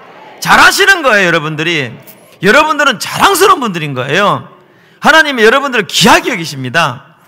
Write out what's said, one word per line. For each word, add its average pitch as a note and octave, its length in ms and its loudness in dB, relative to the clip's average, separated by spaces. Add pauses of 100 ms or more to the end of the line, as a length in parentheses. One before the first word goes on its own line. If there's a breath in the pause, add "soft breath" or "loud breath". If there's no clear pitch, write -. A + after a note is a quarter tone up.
(400)
잘하시는 E4+ 640 2
거예요, G#3 240 2
여러분들이. D#3 680 -2 (500 loud breath)
여러분들은 C#4+ 560 2
자랑스러운 F#4+ 600 0
분들인 E3 340 -6
거예요. C#3 540 -2 (520 soft breath)
하나님이 C#4+ 440 0
여러분들을 B3 420 0
귀하게 D#4 460 0
여기십니다. C#3+ 840 -6 (120)